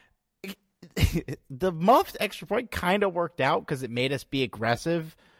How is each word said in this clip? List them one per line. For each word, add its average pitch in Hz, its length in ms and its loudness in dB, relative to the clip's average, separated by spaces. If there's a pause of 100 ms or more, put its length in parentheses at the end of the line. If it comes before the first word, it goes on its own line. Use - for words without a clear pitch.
(420)
<laughs> - 1080 -4
the 175 220 -2
muffed 247 480 4
extra - 260 -6
point 226 240 -2
kinda 196 380 2
worked 170 320 -4
out 147 260 2
'cause 135 160 -4
it 120 80 -8
made 123 220 0
us 139 120 -6
be 135 180 -2
aggressive, 123 720 -2 (260)